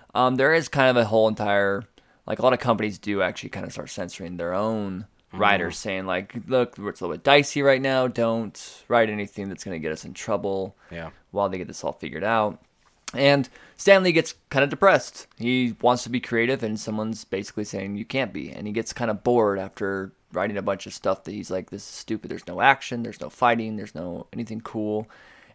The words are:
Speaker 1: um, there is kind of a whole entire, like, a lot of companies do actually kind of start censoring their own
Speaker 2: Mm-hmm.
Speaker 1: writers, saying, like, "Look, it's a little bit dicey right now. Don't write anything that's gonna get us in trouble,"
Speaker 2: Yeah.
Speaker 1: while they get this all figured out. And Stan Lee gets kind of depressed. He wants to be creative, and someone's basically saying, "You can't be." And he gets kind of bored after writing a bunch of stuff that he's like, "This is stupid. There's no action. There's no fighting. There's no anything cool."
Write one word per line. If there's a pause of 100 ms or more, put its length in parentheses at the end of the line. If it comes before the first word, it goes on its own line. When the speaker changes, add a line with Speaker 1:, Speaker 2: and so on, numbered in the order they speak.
(140)
Speaker 1:
um,
there
is
kind
of
a
whole
entire, (440)
like,
a
lot
of
companies
do
actually
kind
of
start
censoring
their
own (260)
Speaker 2:
Mm-hmm.
Speaker 1:
writers,
saying,
like, (120)
"Look,
it's
a
little
bit
dicey
right
now.
Don't
write
anything
that's
gonna
get
us
in
trouble," (120)
Speaker 2:
Yeah. (220)
Speaker 1:
while
they
get
this
all
figured
out. (500)
And (280)
Stan
Lee
gets (140)
kind
of
depressed. (100)
He
wants
to
be
creative,
and
someone's
basically
saying,
"You
can't
be."
And
he
gets
kind
of
bored
after (200)
writing
a
bunch
of
stuff
that
he's
like,
"This
is
stupid.
There's
no
action.
There's
no
fighting.
There's
no
anything
cool." (460)